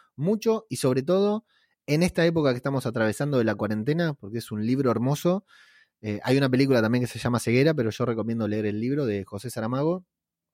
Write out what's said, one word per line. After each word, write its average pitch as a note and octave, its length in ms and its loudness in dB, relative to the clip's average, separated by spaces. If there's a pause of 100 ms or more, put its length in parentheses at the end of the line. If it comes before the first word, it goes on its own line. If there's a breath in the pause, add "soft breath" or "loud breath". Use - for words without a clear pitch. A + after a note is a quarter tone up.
(160 soft breath)
mucho G#3+ 540 -2
y B2+ 80 -6
sobre C3 240 2
todo F#3 440 0 (420)
en D3+ 160 2
esta F3+ 220 0
época E3 260 2
que B2 60 -2
estamos C#3 280 -2
atravesando A#2+ 540 0
de A#2 40 4
la G#2+ 120 2
cuarentena, A2 580 -2
porque G#2+ 240 -10
es - 140 -10
un G#2+ 140 -4
libro C3 260 2
hermoso. D3 540 0 (560 soft breath)
Eh, G#2 220 -4
hay B2+ 140 2
una C#3 120 2
película C3 320 4
también A#2+ 220 2
que A#2+ 60 -2
se - 100 -12
llama A#2+ 200 0
Ceguera, C3 340 4
pero B2 160 0
yo A#2 160 -2
recomiendo A2+ 420 -2
leer G#2+ 200 -2
el G#2 120 -2
libro C3+ 260 -2
de G2+ 200 -2
José G#2+ 240 -10
Saramago, C3+ 560 -2 (480)